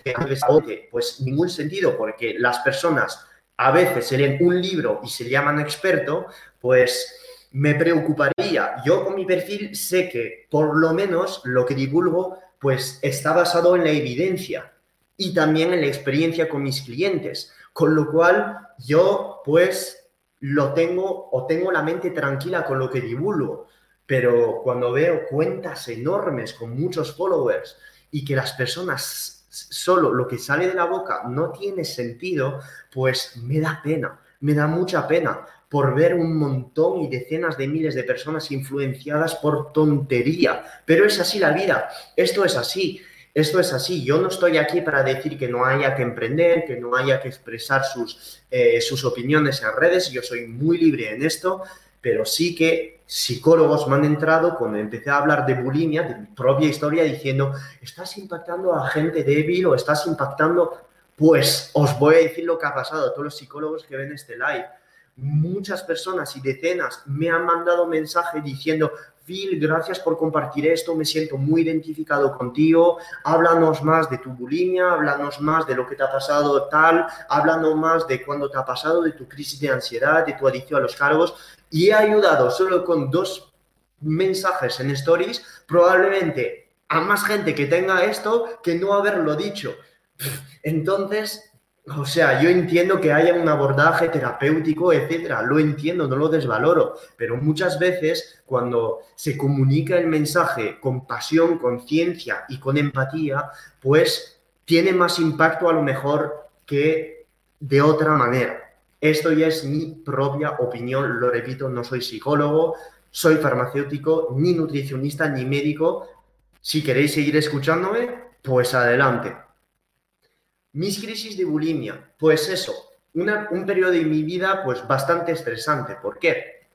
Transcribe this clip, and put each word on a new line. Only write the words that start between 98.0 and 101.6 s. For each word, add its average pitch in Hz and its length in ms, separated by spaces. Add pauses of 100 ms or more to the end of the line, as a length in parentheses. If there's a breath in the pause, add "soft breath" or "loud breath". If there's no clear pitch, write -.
cuando 120 560 (140 loud breath)
se - 200
comunica 143 640
el 170 100
mensaje 151 720
con 127 260
pasión, 160 520
con 123 280